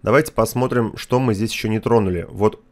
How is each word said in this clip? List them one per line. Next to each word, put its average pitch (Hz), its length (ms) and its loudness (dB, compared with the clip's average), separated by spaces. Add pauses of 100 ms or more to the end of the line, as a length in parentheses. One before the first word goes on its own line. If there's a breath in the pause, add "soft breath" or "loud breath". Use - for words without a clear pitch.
Давайте 139 300 2
посмотрим, 120 640 -2
что - 240 -2
мы 120 140 0
здесь 110 180 -4
еще - 160 -6
не 110 100 0
тронули. 101 520 0
Вот 107 420 0